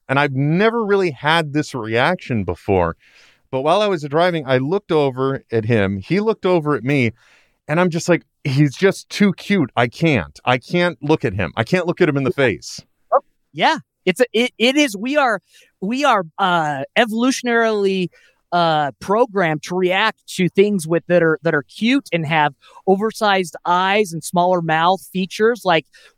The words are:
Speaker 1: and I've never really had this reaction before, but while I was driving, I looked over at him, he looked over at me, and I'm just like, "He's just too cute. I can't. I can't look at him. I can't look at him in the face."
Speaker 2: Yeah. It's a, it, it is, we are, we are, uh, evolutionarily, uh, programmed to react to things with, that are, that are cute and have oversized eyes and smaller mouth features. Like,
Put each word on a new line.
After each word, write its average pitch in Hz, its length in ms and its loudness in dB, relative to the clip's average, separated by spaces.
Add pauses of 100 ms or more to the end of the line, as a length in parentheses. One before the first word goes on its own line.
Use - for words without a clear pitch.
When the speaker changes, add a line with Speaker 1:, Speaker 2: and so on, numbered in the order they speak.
Speaker 1:
and 135 100 0
I've 143 140 0
never 180 520 0
really 196 260 0
had 151 420 -2
this 151 220 -4
reaction 120 680 -2
before, 87 520 0 (540)
but 131 100 -4
while 170 220 2
I 214 60 0
was 180 160 -2
driving, 160 420 0
I 131 100 2
looked 147 340 -2
over 135 640 0
at 113 140 0
him, 101 320 2
he 160 220 -2
looked 214 260 -2
over 156 280 0
at 107 80 -4
me, 127 300 0 (560)
and 151 100 -2
I'm 180 120 2
just 165 180 -6
like, 170 160 2 (180)
"He's 143 320 2
just - 360 0
too 196 240 2
cute. 185 420 -2
I 120 100 2
can't. 117 600 -2
I 127 120 2
can't 175 440 -2
look 151 240 0
at 101 80 -4
him. 95 220 -4
I 117 80 0
can't 180 220 -2
look 170 140 -2
at 170 80 4
him 139 80 0
in 139 80 -2
the 123 80 -2
face." - 480 -2 (720)
Speaker 2:
Yeah. 240 260 0 (260)
It's 185 160 0
a, - 120 2
it, 240 260 0
it 254 180 2
is, 277 200 2
we 254 200 -4
are, 240 240 0 (400)
we 247 240 -4
are, 220 200 2 (140)
uh, 160 440 0 (160)
evolutionarily, 220 1120 0 (440)
uh, 160 380 0 (100)
programmed 190 600 0
to - 140 -8
react 185 580 -2
to 180 160 2
things 196 360 2
with, 165 200 -2
that 175 160 2
are, 160 200 2
that 160 120 0
are 143 80 0
cute 254 500 -2
and 165 140 -2
have 147 280 2 (320)
oversized 196 800 0
eyes 185 480 0
and 165 100 -10
smaller 180 380 0
mouth 165 400 0 (120)
features. 202 520 -2
Like, 160 220 0 (320)